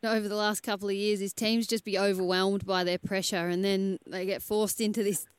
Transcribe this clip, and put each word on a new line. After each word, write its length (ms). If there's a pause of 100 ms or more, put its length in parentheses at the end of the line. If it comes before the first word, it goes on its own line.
over 240
the 80
last 260
couple 280
of 60
years 260
is 100
teams 340
just 200
be 120
overwhelmed 680
by 180
their 140
pressure, 500
and 160
then 420
they 200
get 180
forced 380
into 220
this 220 (140)